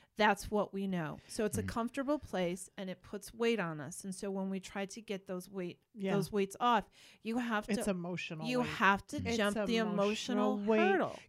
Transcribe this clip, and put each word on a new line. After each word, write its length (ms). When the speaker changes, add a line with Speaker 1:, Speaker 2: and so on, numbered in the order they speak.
Speaker 1:
that's 340
what 240
we 140
know. 400
So 180
it's 120
Speaker 2:
Mm-hmm. 100
Speaker 1:
a 40
comfortable 480
place, 580
and 120
it 140
puts 320
weight 240
on 220
us. 240
And 100
so 160
when 180
we 120
try 260
to 140
get 260
those 220
weight, 280
Speaker 3:
Yeah. 220
Speaker 1:
those 160
weights 280
off, 300
you 160
have 300
to 60
Speaker 3:
It's 140
emotional 600
Speaker 1:
you 140
Speaker 3:
weight. 80
Speaker 1:
have 380
to 100
Speaker 3:
It's 200
Speaker 1:
jump 180
the 100
Speaker 3:
emotional 760
Speaker 1:
emotional 40
Speaker 3:
weight. 220
Speaker 1:
hurdle. 500